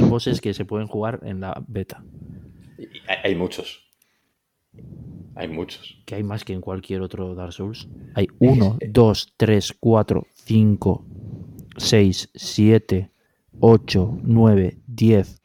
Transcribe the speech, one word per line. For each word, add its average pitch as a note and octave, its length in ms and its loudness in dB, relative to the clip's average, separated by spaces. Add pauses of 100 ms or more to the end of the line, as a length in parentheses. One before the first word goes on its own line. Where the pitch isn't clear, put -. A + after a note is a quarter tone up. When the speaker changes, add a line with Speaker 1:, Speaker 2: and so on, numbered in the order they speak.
Speaker 1:
los - 80 4
bosses A#2+ 320 -2
que G#2 140 -4
se G#2 100 -8
pueden G#2+ 240 -8
jugar A2 340 -8
en F#2+ 180 -12
la E2 280 -12
beta. G2+ 340 -12 (760)
Speaker 2:
Y - 60 -18 (240)
hay, F#2+ 160 -4
hay G2 120 -2
muchos. - 500 -10 (1500)
Hay E2+ 120 -12
muchos. - 580 -14
Speaker 1:
Que F#2+ 100 -12
hay G#2 60 -6
más G2+ 220 -8
que - 80 -10
en F#2 80 -10
cualquier F#2+ 420 -8
otro F#2 320 -10
Dark F2 180 -12
Souls. G#2 360 -12 (260)
Hay G2 120 0 (140)
uno, A#2+ 400 4
Speaker 2:
Eh. A#2 100 -8
Speaker 1:
dos, A2 460 2
tres, G#2+ 420 0
cuatro, G#2+ 560 0
cinco, G#2+ 680 0 (720)
seis, G2+ 580 2
siete, G#2 760 0 (500)
ocho, A2 640 4
nueve, A2 640 2
diez, A2 580 2